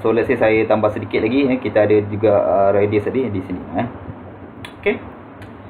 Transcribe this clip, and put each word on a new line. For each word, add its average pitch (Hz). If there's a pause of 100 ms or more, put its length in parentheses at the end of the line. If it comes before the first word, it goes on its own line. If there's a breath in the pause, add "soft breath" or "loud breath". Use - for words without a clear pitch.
so 113
let's 113
say 131
saya 110
tambah 107
sedikit 104
lagi, 131
eh, 127
kita 104
ada 104
juga, 104 (100)
uh, 98
radius 104
tadi 120
di 98
sini, 90 (160)
eh. 120 (960)
Okey. 208 (760 loud breath)